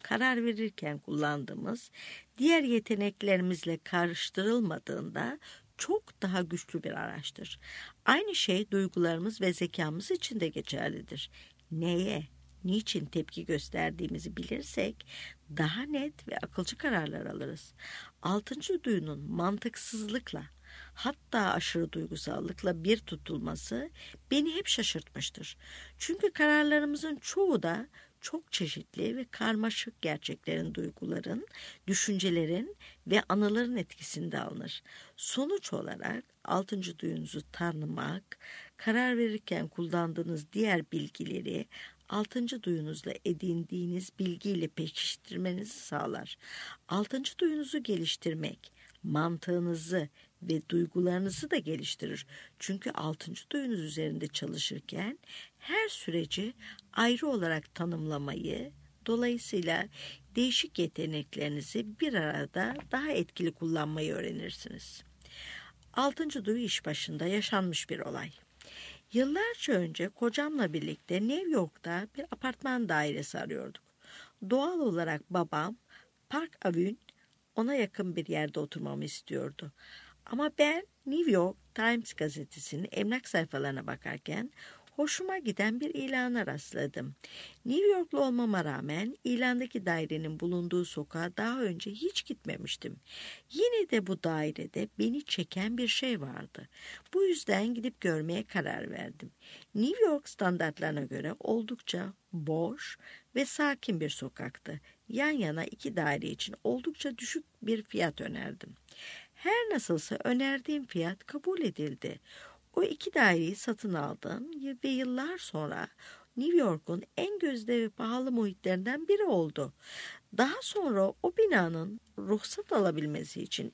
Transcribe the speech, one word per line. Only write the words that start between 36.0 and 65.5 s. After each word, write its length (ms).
altıncı 560
duyunuzu 420
tanımak, 840
karar 400
verirken 500
kullandığınız 840
diğer 380
bilgileri 760
altıncı 540
duyunuzla 500
edindiğiniz 840
bilgiyle 480
pekiştirmenizi 1120
sağlar. 580
Altıncı 500
duyunuzu 460
geliştirmek, 880
mantığınızı 1080
ve 280
duygularınızı 800
da 60
geliştirir. 680
Çünkü 320
altıncı 580
duyunuz 300
üzerinde 480
çalışırken 920
her 320
süreci 640
ayrı 340
olarak 480
tanımlamayı, 960
dolayısıyla 800
değişik 440
yeteneklerinizi 1200
bir 140
arada 640
daha 200
etkili 400
kullanmayı 640
öğrenirsiniz. 920